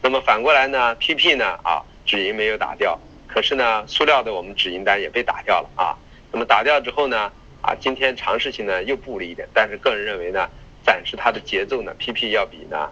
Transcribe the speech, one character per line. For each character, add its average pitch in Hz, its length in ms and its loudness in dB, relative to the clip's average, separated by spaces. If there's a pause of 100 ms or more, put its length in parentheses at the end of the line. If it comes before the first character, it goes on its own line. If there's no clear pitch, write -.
那 131 80 2
么 131 100 2
反 117 240 2
过 151 80 6
来 135 160 6
呢 123 280 2
，P 160 200 -2
P 175 200 4
呢， 98 280 0
啊， 82 200 0 (220)
止 101 160 0
盈 101 140 -2
没 107 120 0
有 107 100 -2
打 98 180 -4
掉， 90 240 0 (280)
可 107 140 0
是 139 140 0
呢， 113 320 0
塑 - 160 0
料 147 180 6
的 113 120 -4
我 90 80 -2
们 98 140 -12
止 92 160 -2
盈 92 120 -6
单 101 160 4
也 87 100 -4
被 120 140 -2
打 - 200 -2
掉 92 180 2
了 - 140 -12
啊。 - 220 0 (340)
那 117 60 -6
么 117 80 -2
打 110 180 4
掉 147 180 4
之 123 100 -6
后 147 160 0
呢， 107 240 -2 (300)
啊， - 180 0
今 131 160 -2
天 131 200 0
尝 110 240 -2
试 135 120 -2
性 110 140 -6
呢 95 180 0
又 135 120 0
布 117 240 -10
了 92 60 -6
一 87 80 -12
点， - 200 -10
但 110 160 4
是 101 80 -10
个 117 180 2
人 104 100 -4
认 104 140 -4
为 87 120 -4
呢， 95 180 -2 (360)
暂 92 200 2
时 - 100 -8
它 117 160 0
的 110 80 -6
节 101 260 -4
奏 120 160 -2
呢 95 160 -10
，P - 140 -6
P 110 200 -4
要 104 140 2
比 78 240 -18
呢 76 220 -4